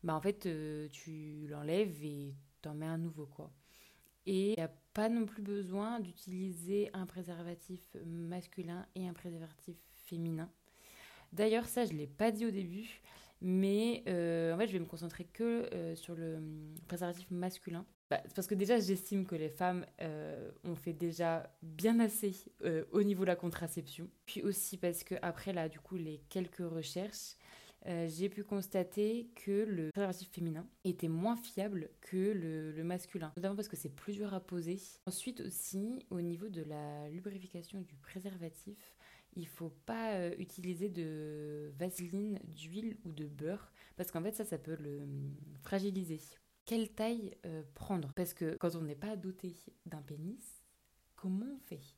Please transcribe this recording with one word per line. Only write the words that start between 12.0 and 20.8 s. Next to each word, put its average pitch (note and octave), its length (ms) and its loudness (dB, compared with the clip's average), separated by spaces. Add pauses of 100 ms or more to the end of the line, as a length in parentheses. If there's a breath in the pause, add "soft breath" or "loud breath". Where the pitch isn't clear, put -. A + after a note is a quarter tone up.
pas G#3+ 240 6
dit A3+ 160 2
au A3+ 40 4
début, F#3+ 500 -4 (400 loud breath)
mais, G3+ 680 6
euh, E3 480 4
en - 20 0
fait, G#3+ 80 6
je G3 80 0
vais F#3 60 4
me E3 60 0
concentrer E3 400 -6
que, A#3 480 2
euh, E3 220 -2
sur E3 200 -8
le, E3 220 -2
hum, D#3 360 -8 (140)
préservatif F3 420 -2
masculin. F3+ 560 -2 (240)
Bah, - 160 4
c'est - 100 -10
parce F#3 120 0
que G#3 80 2
déjà, G3+ 240 6
j'estime F#3+ 460 2
que F#3 100 -2
les D#3 140 0
femmes, F3+ 360 2 (160)
euh, D3+ 500 -4 (120)
ont F3 120 -2
fait E3 180 -4